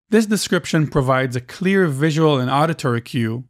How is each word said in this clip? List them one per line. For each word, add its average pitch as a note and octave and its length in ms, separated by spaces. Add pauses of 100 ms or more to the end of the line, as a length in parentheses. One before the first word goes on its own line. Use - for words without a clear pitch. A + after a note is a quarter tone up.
This G#3+ 160
description F3 640
provides C3 500
a - 20
clear F#3 480
visual D3+ 520
and B2 120
auditory C#3 480
cue A#2 500